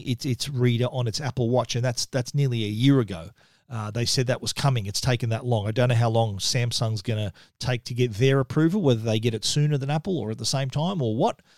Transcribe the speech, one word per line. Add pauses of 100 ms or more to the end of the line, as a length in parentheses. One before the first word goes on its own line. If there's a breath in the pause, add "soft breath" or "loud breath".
its,
its
reader
on
its
Apple
Watch,
and
that's,
that's
nearly
a
year
ago. (420 soft breath)
Uh,
they
said
that
was
coming.
It's
taken
that
long.
I
don't
know
how
long
Samsung's
gonna (280 soft breath)
take
to
get
their
approval,
whether
they
get
it
sooner
than
Apple
or
at
the
same
time
or
what, (140 soft breath)